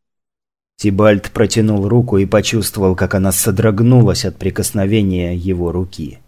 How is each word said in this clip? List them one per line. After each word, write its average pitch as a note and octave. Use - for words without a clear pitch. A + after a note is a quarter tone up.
Тибальт G#2
протянул G#2+
руку A#2+
и G2
почувствовал, G2+
как F#2
она F#2+
содрогнулась A2
от F#2
прикосновения F#2+
его F2
руки. F2